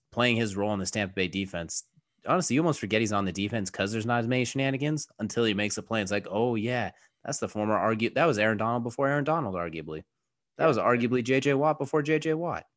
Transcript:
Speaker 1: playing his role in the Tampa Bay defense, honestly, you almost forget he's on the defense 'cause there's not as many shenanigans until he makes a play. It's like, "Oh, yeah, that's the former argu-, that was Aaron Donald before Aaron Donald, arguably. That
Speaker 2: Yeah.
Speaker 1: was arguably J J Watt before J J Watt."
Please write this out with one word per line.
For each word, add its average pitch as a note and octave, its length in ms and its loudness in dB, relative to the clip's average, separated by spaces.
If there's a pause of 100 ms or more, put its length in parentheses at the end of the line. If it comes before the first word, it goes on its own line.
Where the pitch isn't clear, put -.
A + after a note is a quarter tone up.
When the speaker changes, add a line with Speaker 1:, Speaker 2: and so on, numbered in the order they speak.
(100)
Speaker 1:
playing A#2+ 240 4
his A2 220 0
role G#2 180 0
in G2 60 -2
the F#2 60 -2
Tampa G2 280 -2
Bay F#2 140 0
defense, F#2 560 -6 (420)
honestly, E3 280 0
you C#3+ 60 4
almost E3 200 2
forget G#2+ 200 0
he's G#2+ 120 0
on G2+ 120 0
the F#2 80 -2
defense G2+ 380 -2
'cause G2 220 -2
there's A2 120 -4
not A#2+ 160 0
as A2+ 80 -2
many B2+ 160 2
shenanigans C3+ 640 -2 (120)
until A2 240 0
he G#2+ 100 2
makes G#2 240 -2
a G#2 40 -8
play. A2+ 200 -2
It's F#2+ 100 -2
like, G#2 180 -2
"Oh, A#2 240 0
yeah, A2+ 360 -2 (340)
that's - 140 -4
the G2+ 100 -4
former G#2+ 260 0
argu-, G#2+ 400 2
that D3+ 120 4
was B2 120 2
Aaron G#2+ 200 4
Donald A#2 240 0
before B2+ 260 -2
Aaron C#3+ 160 0
Donald, D3 300 0
arguably. D#2+ 500 -6 (520)
That D3 80 0
Speaker 2:
Yeah. - 20 6
Speaker 1:
was C3+ 120 4
arguably A#2+ 440 2
J C3 160 2
J C#3 160 2
Watt D3 240 2
before D3 240 -2
J D#3 160 2
J D#3 160 -2
Watt." D#3+ 320 -6 (100)